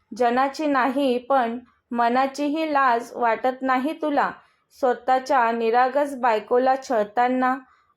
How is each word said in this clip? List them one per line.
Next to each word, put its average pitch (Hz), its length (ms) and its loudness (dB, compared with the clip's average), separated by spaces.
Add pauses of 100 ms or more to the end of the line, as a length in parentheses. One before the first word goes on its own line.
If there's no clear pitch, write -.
(160)
जनाची 262 500 0
नाही, 262 520 0
पण 247 400 0 (320)
मनाचीही 269 840 -2
लाज 254 420 0
वाटत 240 480 -2
नाही 262 400 -2
तुला 269 280 0 (480)
स्वतःच्या 254 720 0
निरागस 247 640 0
बायकोला 247 600 2
छळताना?" 254 800 0 (400)